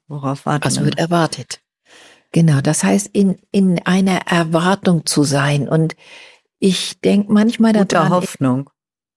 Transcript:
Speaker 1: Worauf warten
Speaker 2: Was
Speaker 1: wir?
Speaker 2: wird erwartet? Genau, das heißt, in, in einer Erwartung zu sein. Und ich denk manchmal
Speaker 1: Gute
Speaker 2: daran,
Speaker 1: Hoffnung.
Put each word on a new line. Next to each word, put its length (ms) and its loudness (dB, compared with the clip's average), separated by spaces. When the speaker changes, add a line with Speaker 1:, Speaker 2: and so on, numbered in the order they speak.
Speaker 1:
Worauf 400 -8
warten 180 -2
Speaker 2:
Was 140 -2
Speaker 1:
wir? 80 0
Speaker 2:
wird 120 -2
erwartet? 640 -2
Genau, 280 4
das 240 -2
heißt, 280 0
in, 260 0
in 340 0
einer 420 0
Erwartung 760 0
zu 200 0
sein. 440 -2
Und 280 0
ich 400 -2
denk 280 0
manchmal 440 2
Speaker 1:
Gute 140 2
Speaker 2:
daran, 260 0
Speaker 1:
Hoffnung. 580 -2